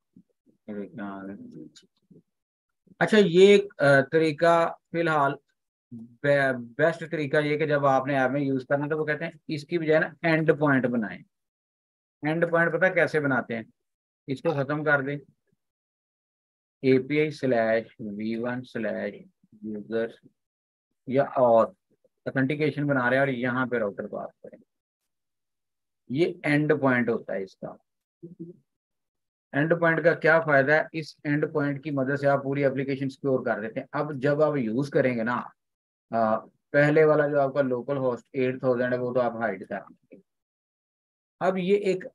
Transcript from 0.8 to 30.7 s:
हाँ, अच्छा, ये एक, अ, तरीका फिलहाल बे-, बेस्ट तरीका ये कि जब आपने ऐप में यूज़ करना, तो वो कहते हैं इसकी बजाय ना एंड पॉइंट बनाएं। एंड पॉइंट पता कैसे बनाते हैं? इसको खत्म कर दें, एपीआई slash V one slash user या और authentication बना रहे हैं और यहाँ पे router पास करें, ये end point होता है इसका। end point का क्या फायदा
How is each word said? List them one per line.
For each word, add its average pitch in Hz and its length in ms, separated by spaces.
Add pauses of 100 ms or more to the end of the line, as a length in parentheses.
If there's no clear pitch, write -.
हाँ, 98 360 (1600)
अच्छा, 170 160
ये 190 380
एक, - 260
अ, 139 200
तरीका 160 640 (260)
फिलहाल 156 440 (580)
बे-, 135 600
बेस्ट 147 480
तरीका 156 360
ये 147 180
कि 156 80
जब 143 200
आपने 135 300
ऐप 131 160
में 143 100
यूज़ 135 240
करना, 147 220
तो 156 100
वो 156 80
कहते 151 200
हैं 160 140 (100)
इसकी 156 280
बजाय 156 220
ना 170 140 (120)
एंड 160 340
पॉइंट 135 260
बनाएं। 110 380 (1000)
एंड 165 280
पॉइंट 165 220
पता 170 160
कैसे 160 300
बनाते 123 360
हैं? 113 100 (640)
इसको 139 360
खत्म 147 200
कर 147 180
दें, 143 160 (1700)
एपीआई 135 480
slash 113 600 (100)
V 107 340
one 120 260
slash 104 580 (460)
user 107 460 (960)
या 135 140
और 117 520 (520)
authentication 147 600
बना 127 220
रहे 131 100
हैं 139 60
और 139 40
यहाँ 127 380
पे 120 120
router 104 280
पास 98 220 (160)
करें, - 140 (1500)
ये 160 360
end 147 360
point 123 280
होता 107 240
है 98 100
इसका। - 340 (1800)
end 160 260
point 160 240
का 160 100
क्या 156 260
फायदा 147 360